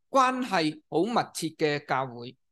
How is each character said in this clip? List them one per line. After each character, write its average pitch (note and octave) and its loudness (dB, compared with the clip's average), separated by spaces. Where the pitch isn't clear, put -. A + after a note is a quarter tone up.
關 B3+ 2
係 E3+ -2
好 D#3 0
密 G#3+ 0
切 C#3 -6
嘅 D3 -2
教 C3+ 0
會， A#2+ -14